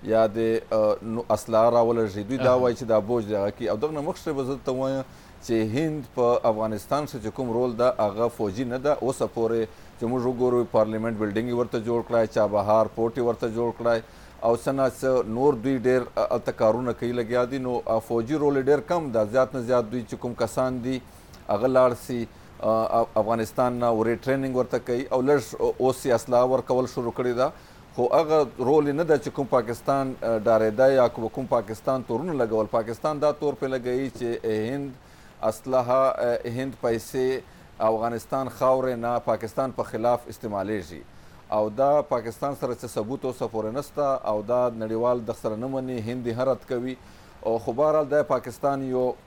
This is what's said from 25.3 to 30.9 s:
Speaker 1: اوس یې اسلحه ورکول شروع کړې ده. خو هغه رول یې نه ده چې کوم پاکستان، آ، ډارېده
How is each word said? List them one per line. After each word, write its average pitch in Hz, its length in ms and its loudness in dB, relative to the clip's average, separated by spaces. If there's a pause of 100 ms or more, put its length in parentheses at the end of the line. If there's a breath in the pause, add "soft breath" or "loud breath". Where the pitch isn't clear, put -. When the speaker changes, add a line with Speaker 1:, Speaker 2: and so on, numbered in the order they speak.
Speaker 1:
اوس 127 260 2
یې 135 60 2
اسلحه 123 340 4
ورکول 127 400 2 (100)
شروع 120 220 -4
کړې 123 240 0
ده. 147 100 2 (440 loud breath)
خو - 180 0
هغه 151 340 4 (120)
رول 143 280 4
یې 143 60 -2
نه 151 100 0
ده 156 140 4
چې 135 120 -4
کوم 139 160 -4
پاکستان، 131 760 0
آ، 113 160 0
ډارېده 110 540 4